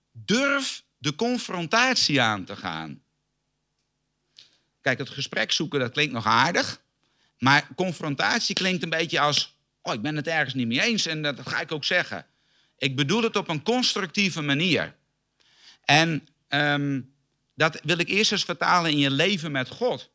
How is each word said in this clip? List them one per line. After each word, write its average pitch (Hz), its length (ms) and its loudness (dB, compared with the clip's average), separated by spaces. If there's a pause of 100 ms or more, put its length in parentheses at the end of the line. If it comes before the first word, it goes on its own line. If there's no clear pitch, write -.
(120)
Durf 262 720 0 (140)
de 147 160 -4
confrontatie 226 1040 0
aan 107 240 2
te 98 120 -12
gaan. 80 460 -8 (1800)
Kijk, 127 180 0
het - 120 -8
gesprek 185 420 -4
zoeken, 147 280 -2
dat 123 120 -2
klinkt 147 200 0
nog 113 140 -4
aardig. 147 560 2 (560)
Maar 139 360 4
confrontatie 170 800 -2
klinkt 185 280 0
een 175 80 -6
beetje 160 300 0
als, 143 360 0 (260)
"Oh, 170 120 -4
ik 107 80 -6
ben 151 140 -2
het 147 100 -4
ergens 151 280 -2
niet 127 120 0
mee 127 160 0
eens 220 240 0
en 156 160 -4
dat 135 260 -4
ga 143 120 -4
ik 170 120 -8
ook 156 120 -6
zeggen." 156 420 -2 (520)
Ik 135 180 -2
bedoel 151 260 2
het 220 140 0
op 190 120 -2
een 156 140 -2
constructieve 202 800 0
manier. 143 560 0 (880)
En, 156 440 4 (200)
ehm, 143 520 0 (540)
dat 156 300 0
wil 170 140 2
ik - 100 -2
eerst 202 240 2
eens 185 120 -2
vertalen 175 460 2
in 151 80 2
je 139 120 4
leven 160 420 0
met 131 160 -2
God. 220 460 -4